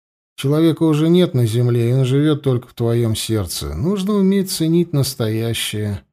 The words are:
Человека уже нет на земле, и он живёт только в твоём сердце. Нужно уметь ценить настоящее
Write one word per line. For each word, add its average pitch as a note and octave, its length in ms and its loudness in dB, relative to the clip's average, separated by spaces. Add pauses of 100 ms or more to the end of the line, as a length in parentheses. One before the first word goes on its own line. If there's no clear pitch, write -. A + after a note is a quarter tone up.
(360)
Человека D#3 480 0
уже D#3 240 2
нет F3 260 4
на B2 120 2
земле, A#2+ 440 0
и B2+ 40 0
он C3+ 100 2
живёт C#3+ 380 0
только B2+ 260 -2
в - 60 -20
твоём A#2 420 0
сердце. F#2 600 -4
Нужно F#3+ 400 -2
уметь F#3+ 360 2
ценить E3+ 400 0
настоящее A2 1200 -4